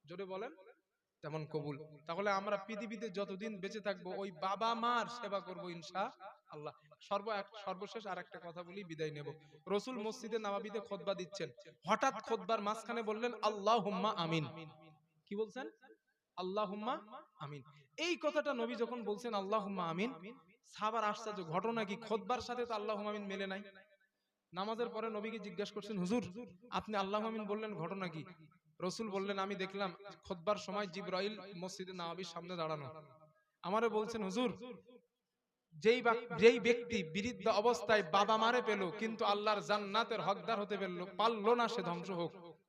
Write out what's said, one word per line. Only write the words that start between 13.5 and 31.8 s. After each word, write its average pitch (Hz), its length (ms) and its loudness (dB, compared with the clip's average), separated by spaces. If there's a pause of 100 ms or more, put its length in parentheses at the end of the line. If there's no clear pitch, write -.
আমিন।" 165 340 2 (840)
কি 202 100 -4
বলছেন? 220 340 -4 (680)
"আল্লাহুম্মা 208 640 0 (380)
আমিন।" 147 240 -10 (340)
এই 330 200 0
কথাটা 294 380 2
নবী 233 200 0
যখন 233 300 -2
বলছেন, 208 300 -2
"আল্লাহুম্মা 196 540 0
আমিন", 185 260 0 (540)
সাহাবার 220 360 0
আশ্চর্য। 208 400 -2
ঘটনা 214 400 2
কি? 196 120 -2
খুতবার 220 440 0
সাথে 240 260 -4
তো 233 80 -2
"আল্লাহুম্মা 208 360 -2
আমিন" 208 160 -4
মেলে 196 200 -2
নাই। 190 160 -6 (880)
নামাজের 220 360 0
পরে 220 220 -2
নবীকে 220 280 -4
জিজ্ঞাসা 196 360 -6
করছেন, 208 240 -4
"হুজুর, 185 480 0 (240)
আপনি 190 260 -2
"আল্লাহুম্মা 202 320 2
আমিন" 220 160 -2
বললেন, 208 300 -2
ঘটনা 180 340 -2
কি?" 156 160 -6 (560)
রসুল 190 300 -2
বললেন, 196 280 0
"আমি 196 160 0
দেখলাম 190 400 -2 (300)
খুতবার 190 320 0
সময় 202 300 -2
জিবরাইল 190 540 -2 (160)
মসজিদে 185 360 -8